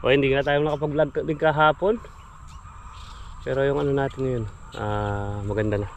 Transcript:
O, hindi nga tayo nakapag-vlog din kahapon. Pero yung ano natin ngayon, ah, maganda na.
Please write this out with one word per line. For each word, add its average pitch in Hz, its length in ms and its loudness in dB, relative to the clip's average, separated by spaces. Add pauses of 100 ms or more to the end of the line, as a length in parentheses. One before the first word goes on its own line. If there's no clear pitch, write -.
O, 123 80 6
hindi 139 160 6
nga 139 160 2
tayo 143 160 4
nakapag-vlog 147 640 0
din 151 160 -2
kahapon. 156 560 4 (1400)
Pero 135 240 0
yung 143 160 2
ano 139 160 2
natin 139 240 0
ngayon, 127 240 0 (320)
ah, 104 720 -2
maganda 104 320 0
na. 98 160 -4